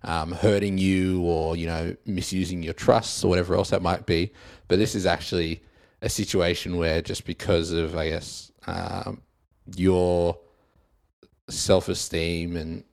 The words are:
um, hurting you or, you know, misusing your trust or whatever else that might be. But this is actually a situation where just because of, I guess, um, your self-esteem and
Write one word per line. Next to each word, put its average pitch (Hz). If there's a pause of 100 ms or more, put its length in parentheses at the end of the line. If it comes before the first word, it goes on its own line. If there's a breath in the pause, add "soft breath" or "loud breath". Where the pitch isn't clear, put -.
um, 85
hurting 101
you 92
or, 82
you 82
know, 82 (120)
misusing 90
your 82
trust -
or 95
whatever 90
else 95
that 92
might 90
be. 87 (360 loud breath)
But 92
this 104
is 92
actually 85 (380 soft breath)
a 113
situation 90
where 82
just -
because 85
of, 82
I 80
guess, - (160)
um, 87 (560)
your 90 (1080 soft breath)
self-esteem 87
and 80